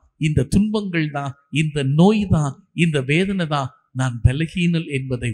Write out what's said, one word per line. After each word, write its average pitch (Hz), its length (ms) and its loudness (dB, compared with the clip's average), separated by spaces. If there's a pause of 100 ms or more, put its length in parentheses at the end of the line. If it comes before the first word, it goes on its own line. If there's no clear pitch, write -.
(160)
இந்த 151 280 0
துன்பங்கள் 196 680 0
தான், 143 220 -6 (180)
இந்த 151 320 -2
நோய் 175 440 4
தான், 156 280 0 (200)
இந்த 156 260 2
வேதனை 175 460 -2
தான் 143 260 -4 (200)
நான் 127 320 -2
பலகீனல் 160 600 0
என்பதை 131 480 -4